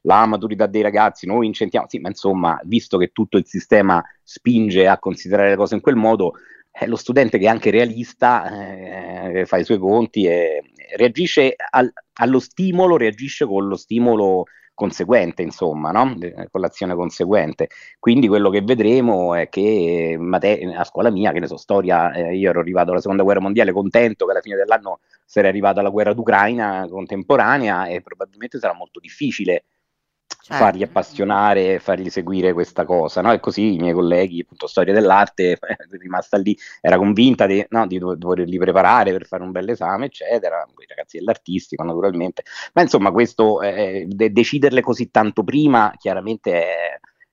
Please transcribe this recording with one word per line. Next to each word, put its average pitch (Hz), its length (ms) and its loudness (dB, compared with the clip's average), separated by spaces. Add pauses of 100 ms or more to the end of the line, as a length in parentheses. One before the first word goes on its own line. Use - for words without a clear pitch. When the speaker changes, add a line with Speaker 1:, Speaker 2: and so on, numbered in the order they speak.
Speaker 1:
la 101 240 4
maturità 107 400 -2
dei 104 160 0
ragazzi, 104 440 0
noi 113 200 0
incentiviamo", 107 420 -4
sì, - 120 -10
ma 85 80 -8
insomma, 92 560 -2
visto 101 340 -2
che 104 140 0
tutto 107 260 0
il 90 80 -2
sistema 95 560 2 (200)
spinge 104 680 2
a 98 100 4
considerare 98 520 0
le 98 60 2
cose 101 200 0
in 95 40 -2
quel 139 140 2
modo, 110 380 2 (400)
eh, - 160 -6
lo 117 80 -4
studente 123 420 0
che 92 60 0
è 104 40 6
anche 110 220 0
realista, 95 1600 -4
eh, 90 140 -2
fa 92 120 0
i 87 60 0
suoi 110 140 0
conti 104 480 0
e 85 360 0 (340)
reagisce 156 580 2 (160)
al, 127 220 2 (220)
allo 127 260 2
stimolo, 180 560 2
reagisce 123 500 -2
con 98 220 -2
lo 98 80 -6
stimolo 107 680 0 (300)
conseguente, 92 680 -2
insomma, 76 480 -4
no? 123 300 0
Eh, 92 300 -12
con 95 100 -6
l'azione 90 340 -6
conseguente. 87 720 -2 (300)
Quindi 120 300 4
quello 101 220 2
che 101 120 0
vedremo 107 720 2
è 85 140 -2
che 85 680 0
mate-, 87 420 0 (160)
a 90 80 -4
scuola 113 260 -2
mia, 98 220 0
che 76 80 -4
ne 78 60 -4
so, 76 100 -10
storia, 90 560 0
eh, 85 240 -4
io 95 140 0
ero 85 100 0
arrivato 87 300 0
alla 90 100 0
seconda 98 220 -2
guerra 95 180 2
mondiale 98 320 0
contento 101 540 0
che 95 60 4
alla 95 100 0
fine 104 140 -8
dell'anno 101 440 -2 (240)
si - 140 -8
era 98 100 4
arrivato 98 320 0
alla 101 80 0
guerra 104 240 0
d'Ucraina 107 800 0
contemporanea, 101 960 0
e 87 160 -8
probabilmente 104 560 -14
sarà 101 160 -4
molto 87 260 -20
difficile 98 640 -4 (840)
Speaker 2:
Certo. 143 160 -2
Speaker 1:
fargli 95 220 2
appassionare, 98 960 0
fargli 92 280 -4
seguire 92 440 -2
questa 87 320 -2
cosa, 85 360 -2
no? 107 120 4
E 104 80 0
così 104 340 0
i 85 40 -4
miei 85 140 0
colleghi, 87 480 0
appunto, - 280 -12
storia 92 240 0
dell'arte, 98 640 4
<laughs> - 0 -
è - 180 -10 (220)
rimasta 92 380 -6
lì, 101 200 0 (240)
era 90 180 2
convinta 104 480 4
di, 98 240 0
no, 113 160 0
di 92 120 -6
do-, 90 160 -6
doverli 87 440 -4
preparare 95 540 4
per 92 140 -6
fare 92 160 -8
un 90 80 -12
bel 92 180 -6
esame, 113 380 -4
eccetera, 87 580 -4 (140)
i - 80 -20
ragazzi - 320 -14
dell'artistico, 92 640 -6
naturalmente. 87 600 -4 (300)
Ma 170 80 4
insomma, 104 280 2
questo, 107 520 2
eh, 98 460 -4
de-, 104 240 0
deciderle 131 500 2
così 120 280 -4
tanto 107 320 0
prima, 127 540 2
chiaramente 98 560 -4
è, 85 480 -2 (320)